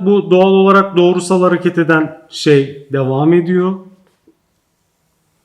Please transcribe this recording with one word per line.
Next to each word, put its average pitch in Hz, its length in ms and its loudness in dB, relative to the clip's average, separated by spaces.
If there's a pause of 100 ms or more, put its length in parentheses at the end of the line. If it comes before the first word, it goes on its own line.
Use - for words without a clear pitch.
bu 185 260 0
doğal 185 200 4
olarak 190 460 2
doğrusal 180 440 0
hareket 175 360 -2
eden 156 520 -2
şey 139 640 -2
devam 139 420 -2
ediyor. 180 460 -2 (1700)